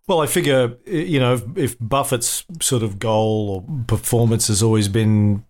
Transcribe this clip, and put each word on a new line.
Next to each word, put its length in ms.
Well, 140
I 60
figure, 500
y-, 60
you 260
know, 160
if, 80
if 240
Buffett's 640
sort 240
of 160
goal 500
or 380
performance 580
has 160
always 240
been 640